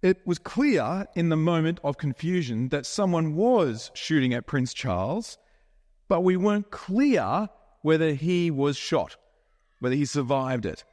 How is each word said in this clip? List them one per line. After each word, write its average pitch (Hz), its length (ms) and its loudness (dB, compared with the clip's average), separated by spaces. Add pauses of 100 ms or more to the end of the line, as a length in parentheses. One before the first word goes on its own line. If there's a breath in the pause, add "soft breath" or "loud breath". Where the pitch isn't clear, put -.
It 185 240 2
was 175 120 -2
clear 196 680 0 (100)
in 170 140 2
the 160 60 2
moment 165 460 0
of 143 140 -2
confusion 139 720 -2
that 143 180 -4
someone 170 480 0
was 175 600 0
shooting 131 400 0
at 120 120 -6
Prince 131 280 -2
Charles, 120 640 -4 (680)
but 180 140 2
we 185 160 4
weren't 208 340 0
clear 196 800 0 (340)
whether 156 320 4
he 170 360 0
was 139 280 0
shot, - 360 -2 (680)
whether 127 140 0
he 143 120 0
survived 131 580 -2
it. 80 280 -8